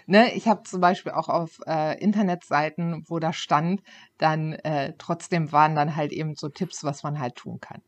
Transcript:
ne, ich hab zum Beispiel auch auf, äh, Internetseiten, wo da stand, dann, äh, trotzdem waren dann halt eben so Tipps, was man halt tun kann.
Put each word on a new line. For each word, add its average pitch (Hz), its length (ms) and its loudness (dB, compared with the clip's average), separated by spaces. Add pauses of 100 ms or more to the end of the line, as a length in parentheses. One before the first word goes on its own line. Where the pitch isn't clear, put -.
ne, 220 280 6
ich - 140 -2
hab 214 200 2
zum 185 140 -6
Beispiel 180 300 2
auch 156 180 -4
auf, 165 380 -2
äh, 156 320 -2
Internetseiten, 170 1080 0
wo 165 120 -4
da 160 140 -2
stand, 170 480 0 (360)
dann, 156 360 0
äh, 147 440 -4
trotzdem 165 540 -2
waren 156 240 6
dann 147 200 2
halt 151 160 -2
eben 156 240 -6
so 151 140 -8
Tipps, - 340 -8
was 143 200 -6
man 147 160 -4
halt 123 160 -6
tun 120 240 -14
kann. - 280 -18